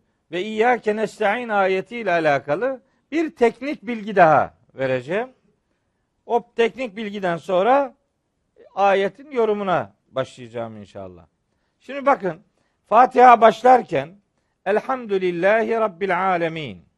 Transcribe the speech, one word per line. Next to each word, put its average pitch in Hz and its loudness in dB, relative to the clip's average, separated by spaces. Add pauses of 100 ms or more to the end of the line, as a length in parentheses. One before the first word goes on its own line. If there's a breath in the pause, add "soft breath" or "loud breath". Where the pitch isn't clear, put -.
(320)
ve 175 -6
İyyâke 220 0
nestaîn 220 -4
ayetiyle 196 -2
alakalı 165 0 (300)
bir 320 -4
teknik 247 -2
bilgi 220 -8
daha 151 4 (220)
vereceğim. 131 -4 (960)
O 233 -4
teknik 226 -4
bilgiden 202 -6
sonra 233 0 (800)
ayetin 196 -2
yorumuna 208 -2 (180)
başlayacağım 117 -10
inşallah. 95 -18 (600)
Şimdi 269 -10
bakın, 185 0 (460)
Fatiha 240 6
başlarken, 208 2 (500)
"Elhamdülillahi 208 -2
Rabbil 190 -2
alemin." 160 -6 (120)